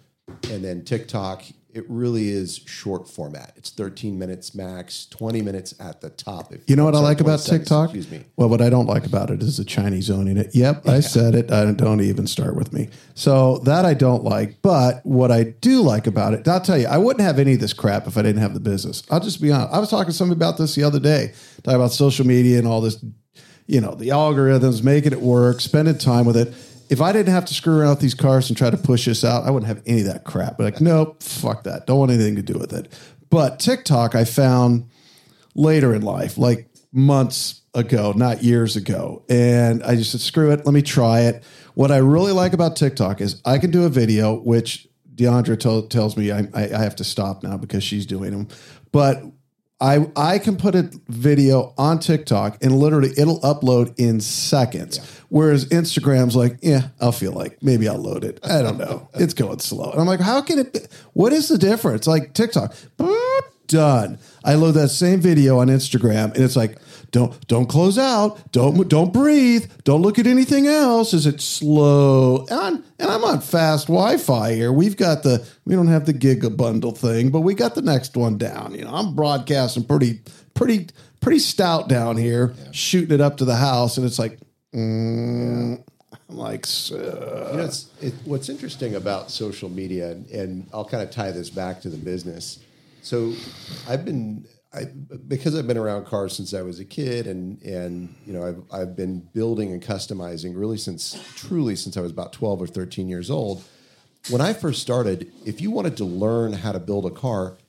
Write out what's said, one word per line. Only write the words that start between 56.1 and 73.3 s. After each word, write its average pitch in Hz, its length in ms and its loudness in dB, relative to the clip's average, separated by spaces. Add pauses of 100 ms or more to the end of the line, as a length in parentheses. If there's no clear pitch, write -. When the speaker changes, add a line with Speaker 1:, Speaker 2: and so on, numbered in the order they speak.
Speaker 2:
like, 123 260 2
"Yeah, 135 260 2 (120)
I'll 120 100 2
feel 95 220 -6
like, 90 300 -10
maybe 117 260 2
I'll 104 100 -4
load - 240 -8
it. - 220 -8
I 156 180 0
don't 107 160 -2
know. - 340 -10
Speaker 1:
<laughs> - 20 -20
Speaker 2:
It's - 200 0
going 98 260 -4
slow." - 300 -8
And 151 100 0
I'm 170 60 2
like, 185 140 0
"How 233 220 0
can 294 160 -2
it 254 160 -2
be? 220 60 -6 (340)
What 220 180 4
is 302 160 0
the 320 100 4
difference?" 170 480 0
Like 160 280 0
TikTok, 220 400 -2 (240)
boop, 480 420 0 (260)
done. 135 520 2 (260)
I 143 100 2
load 160 180 4
that 147 180 4
same 180 300 2
video 143 380 4
on 127 100 4
Instagram 110 680 2
and 131 100 2
it's 127 100 0
like, 110 220 0 (360)
"Don't, 123 360 0
don't 120 180 2
close 170 300 2
out. 226 560 0
Don't, 147 380 4
don't 170 200 4
breathe. 254 600 4 (140)
Don't 151 180 4
look 208 160 2
at 233 80 2
anything 262 400 4
else." 240 480 2
Is 156 100 2
it 147 160 0
slow? 143 1120 4
And, 339 340 -4 (140)
and 349 120 -2
I'm 440 140 -2
on 302 160 0